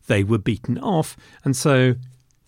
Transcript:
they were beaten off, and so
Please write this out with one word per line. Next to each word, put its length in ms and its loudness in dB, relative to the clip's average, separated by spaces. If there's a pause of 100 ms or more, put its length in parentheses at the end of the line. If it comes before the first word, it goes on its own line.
they 160 2
were 160 0
beaten 400 -4
off, 360 -2 (280)
and 120 0
so 400 2 (520)